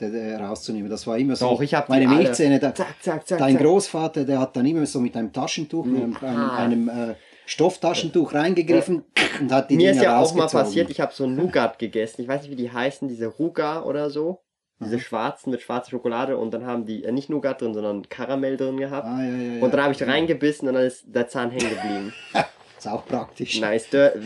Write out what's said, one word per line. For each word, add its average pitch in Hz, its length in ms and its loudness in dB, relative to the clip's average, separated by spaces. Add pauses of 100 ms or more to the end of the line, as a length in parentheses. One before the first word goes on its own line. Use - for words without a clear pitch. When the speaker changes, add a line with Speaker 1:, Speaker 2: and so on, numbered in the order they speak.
Speaker 1:
äh, 110 340 -6
rauszunehmen. 107 560 -8
Das 107 160 -8
war 113 120 -2
immer 131 180 0
so, 123 120 0
Speaker 2:
Doch, 123 140 2
ich 143 100 0
hab 147 140 2
die 131 60 0
Speaker 1:
meine 131 160 6
Speaker 2:
alle. 139 80 8
Speaker 1:
Milchzähne, 139 420 6
da, 131 160 2
Speaker 2:
Zack, - 260 -6
zack, 156 280 -4
zack, 175 100 0
Speaker 1:
dein 139 160 6
Speaker 2:
zack. 131 80 6
Speaker 1:
Großvater, 160 640 4
der 131 160 2
hat 131 160 -2
dann 127 100 4
immer 156 200 2
so - 120 -4
mit 123 180 0
einem 113 160 -4
Taschentuch, 160 520 -4
mit 127 180 2
einem, 117 80 -2
Speaker 2:
Mhm. 107 60 -6 (100)
Speaker 1:
einem, 117 600 0
einem, 117 220 -4
äh, 110 40 -10 (320)
Stofftaschentuch 165 880 0
reingegriffen 170 720 2 (120)
Speaker 2:
Ja. - 80 2 (160)
Speaker 1:
und 131 120 0
hat 135 180 2
die 139 60 6
Speaker 2:
Mir 175 160 6
Speaker 1:
Dinger - 0 -
Speaker 2:
ist - 120 4
ja 120 140 4
auch 160 160 4
mal 175 80 2
Speaker 1:
rausgezogen. 147 240 2
Speaker 2:
passiert, 143 240 0
ich - 100 -6
hab 147 120 -2
so 135 160 -4
Nougat 139 500 0
gegessen. 110 440 -4
Ich 120 40 -8
weiß 139 160 -4
nicht, 143 80 -18
wie 139 60 -10
die 120 160 -6
heißen, 131 340 -4
diese 117 220 -6
Ruga 160 560 -4
oder 147 260 -4
so. 156 300 -6 (400)
Diese 110 160 -4
Speaker 1:
Mhm. 123 40 -4
Speaker 2:
schwarzen 123 520 -6
mit 120 100 -6
schwarzer 120 300 -8
Schokolade 127 460 -4
und 113 140 -4
dann 117 140 -8
haben 120 200 -6
die, 107 180 -8
äh, 113 80 -4
nicht 135 180 -6
Nougat 135 320 -4
drin, 113 100 -4
sondern 104 360 -6
Karamell 135 480 -4
drin 131 220 -4
gehabt. 139 280 -6
Speaker 1:
Ah, 127 160 -4
ja, 127 80 -4
ja, 123 280 -6
ja. 117 40 0
Speaker 2:
Und 127 100 2
dann 139 120 2
hab 139 80 2
ich 135 120 -4
reingebissen 147 600 0
und 127 80 0
dann 131 100 2
ist 127 220 -4
der 117 220 -2
Zahn 120 240 -4
hängen 120 180 -2
geblieben. 104 420 -6 (200)
Speaker 1:
<laughs> - 120 0 (340)
Ist - 100 -12
auch 113 180 -6
praktisch. 117 520 -6
Speaker 2:
Nice. 110 300 0
Der, 139 240 6 (140)